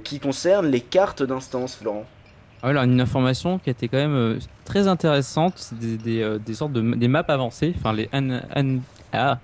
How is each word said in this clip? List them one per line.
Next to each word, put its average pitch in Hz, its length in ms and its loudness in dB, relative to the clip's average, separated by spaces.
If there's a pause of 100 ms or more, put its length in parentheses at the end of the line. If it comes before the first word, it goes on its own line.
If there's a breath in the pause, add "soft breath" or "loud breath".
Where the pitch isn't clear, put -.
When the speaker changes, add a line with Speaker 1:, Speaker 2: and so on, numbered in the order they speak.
Speaker 1:
qui 143 160 -8
concerne 175 480 2
les 131 140 2
cartes 185 420 2
d'instance, 127 540 -4
Florent. 107 280 -6 (560)
Speaker 2:
Ah, 123 60 -2
voilà, 139 160 2
une 123 180 6
information 131 560 0
qui 180 120 -6
était 123 180 -4
quand 131 100 -2
même, 147 180 0
euh, 113 220 2 (280)
très 196 220 2
intéressante, 160 680 2
c'est - 240 -14
des, 113 180 -4
des, 113 240 -2
euh, 110 160 -2
des 110 160 -8
sortes 147 200 -4
de, 117 80 0 (140)
des 117 120 2
maps 151 200 2
avancées, 143 500 0
enfin 110 160 0
les 107 200 -2
en-, 131 260 -2 (160)
en-, 135 240 2 (340)
ah, 123 300 2